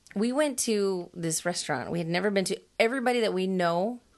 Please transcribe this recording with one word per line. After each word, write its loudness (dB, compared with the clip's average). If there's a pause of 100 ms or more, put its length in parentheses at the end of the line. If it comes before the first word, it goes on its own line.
(140)
we 0
went 0
to 0
this -2
restaurant -2
we -2
had -2
never 2
been 2
to. -2 (200)
Everybody 2
that 2
we 0
know 0 (160)